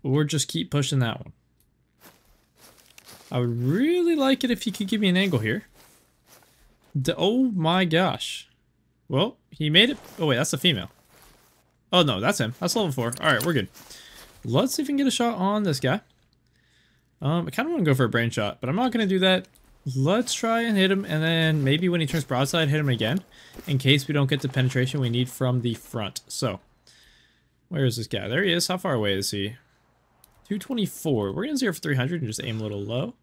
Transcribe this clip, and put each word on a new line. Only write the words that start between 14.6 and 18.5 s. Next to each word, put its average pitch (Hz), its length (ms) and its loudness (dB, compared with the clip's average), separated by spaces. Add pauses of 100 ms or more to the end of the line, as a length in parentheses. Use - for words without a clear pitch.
see 311 80 -4
if 269 60 -4
we 294 40 -2
can 277 60 0
get 277 100 2
a - 20 2
shot 233 280 -2
on 202 260 0
this 143 160 -2
guy. 135 220 0 (1200)
Um, 170 280 0
I - 20 -8
kinda 302 220 -2
wanna 285 100 0
go 147 120 4
for 127 100 4
a 113 60 2
brain 117 200 0
shot, 104 300 -4